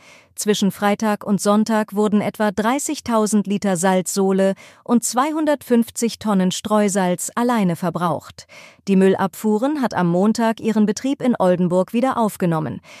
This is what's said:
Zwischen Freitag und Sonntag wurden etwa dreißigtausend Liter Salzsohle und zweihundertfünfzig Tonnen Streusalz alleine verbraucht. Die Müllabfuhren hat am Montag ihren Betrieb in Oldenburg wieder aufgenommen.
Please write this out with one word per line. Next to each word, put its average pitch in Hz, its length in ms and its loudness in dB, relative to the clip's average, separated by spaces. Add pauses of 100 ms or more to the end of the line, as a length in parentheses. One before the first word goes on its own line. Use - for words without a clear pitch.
(360)
Zwischen 202 340 0
Freitag 208 520 -2
und 202 160 -2
Sonntag 214 560 0
wurden 208 280 2
etwa 208 280 -2
dreißigtausend 220 960 -2
Liter 196 300 -2
Salzsohle 190 800 2 (300)
und 233 200 2
zweihundertfünfzig 277 1120 0
Tonnen 185 320 0
Streusalz 190 840 0
alleine 226 420 0
verbraucht. 165 720 -6 (420)
Die 196 80 4
Müllabfuhren 214 840 2
hat 233 100 -2
am 175 160 0
Montag 220 520 0
ihren 214 260 2
Betrieb 262 340 -2
in 247 180 2
Oldenburg 180 540 2
wieder 240 240 0
aufgenommen. 170 640 -2 (200)